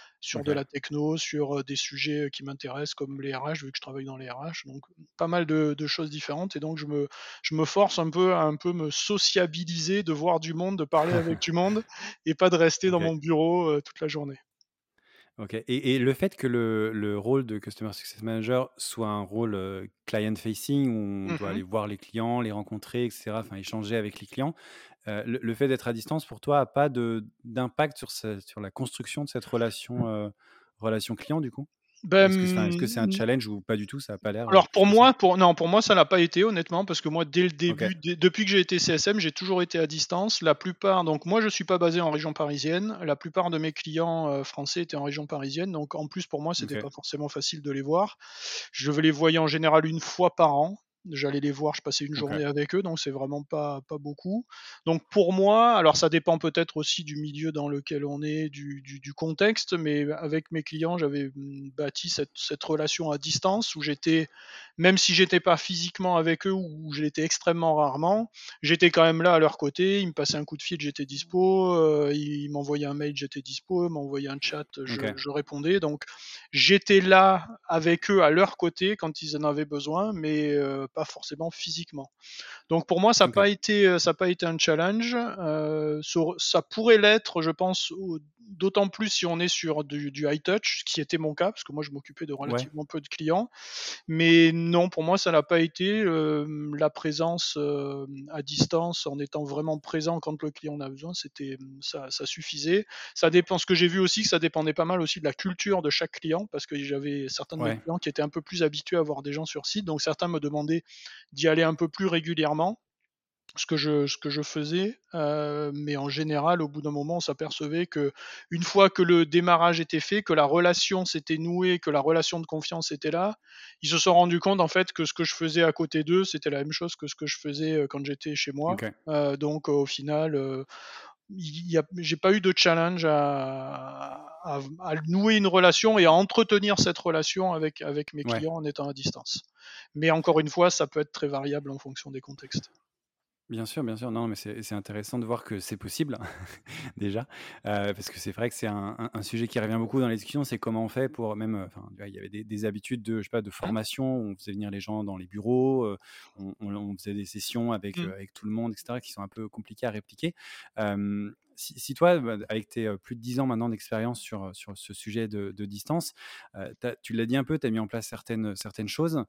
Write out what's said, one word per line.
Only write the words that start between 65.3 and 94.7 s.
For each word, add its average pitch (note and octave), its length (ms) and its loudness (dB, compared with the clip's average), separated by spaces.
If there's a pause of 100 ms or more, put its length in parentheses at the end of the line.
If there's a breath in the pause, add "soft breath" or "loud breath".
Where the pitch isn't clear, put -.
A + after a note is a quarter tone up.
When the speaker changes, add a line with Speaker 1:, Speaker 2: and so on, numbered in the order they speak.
Speaker 1:
pas E3+ 180 4
physiquement F3 600 -2
avec E3 280 2
eux G3 80 2
ou D#3 400 -6
je D3 120 -4
l'étais D3+ 180 -2
extrêmement E3 540 2
rarement, D#3+ 560 2 (300 loud breath)
j'étais E3+ 280 6
quand E3 140 8
même E3 180 4
là F3 120 8
à D#3+ 40 8
leur D#3 200 4
côté. F#3 420 2
Ils F#3 80 0
me D#3 40 -6
passaient D3 260 -2
un D3 60 -4
coup D3+ 120 -12
de - 60 -10
fil, E3 180 -6
j'étais C#3+ 260 -6
dispo, F#3 720 2
heu, D3+ 380 4
ils, D3 320 -4
ils - 20 -6
m'envoyaient D3 380 -2
un C#3+ 80 -4
mail, D3 200 -4
j'étais C#3 280 -8
dispo, F3 440 -2
ils E3 60 -2
m'envoyaient C#3+ 360 -6
un C#3 120 -8
chat, D3 260 -6 (160)
je, A#2+ 220 -6
Speaker 2:
Ok. G#2 100 -2
Speaker 1:
je - 160 -8
répondais. D3 480 0
Donc D3+ 240 -4 (480 loud breath)
j'étais G3 500 8
là F#3+ 460 8 (220)
avec E3+ 420 2
eux F#3+ 140 8
à D3 60 10
leur F#3 260 6
côté F#3 400 0
quand D#3+ 260 -6
ils D3+ 140 -6
en D3+ 80 -2
avaient D3+ 200 0
besoin, D3+ 480 -2
mais, D3+ 400 0
heu, C#3 440 0
pas D#3 80 -2
forcément D#3+ 460 -10
physiquement. D#3 600 -10 (600 loud breath)
Donc E3 160 2
pour F3 140 2
moi, A3 120 8
ça G#3 120 6
a - 40 6
Speaker 2:
Ok. - 60 -4
Speaker 1:
pas G3+ 160 6
été, G3+ 360 4
heu, F3+ 120 6
ça E3+ 120 2
a D#3+ 40 4
pas F#3 160 0
été F3 160 -2
un E3 100 0
challenge, G3+ 580 2
heu, D#3 880 -2
ça - 180 0
aur-, D#3+ 180 0
ça - 240 2
pourrait A3+ 340 6
l'être, G#3 460 6
je D#3+ 80 0
pense, F#3 400 0
au, F3+ 280 -6 (300)
d'autant G3 400 2
plus G#3+ 200 -4
si - 180 0
on E3+ 140 0
est F3 80 2
sur D3+ 340 -2
du, C#3+ 300 -6
du D3 140 -2
high D3+ 160 0
touch, - 360 0
ce - 60 -10
qui - 160 -4
était D#3 180 -2
mon D#3 160 -2
cas, F3+ 160 2
parce - 140 -10
que C#3+ 80 -14
moi D3+ 100 -6
je C#3+ 80 -10
m'occupais C#3+ 360 -14
de D3 60 -6 (140)
Speaker 2:
Ouais. B2+ 200 -2
Speaker 1:
relativement D3+ 180 -10
peu D#3 160 -8
de C#3 80 -14
clients. E3+ 420 0 (560 loud breath)
Mais E3 480 8
non, E3+ 340 4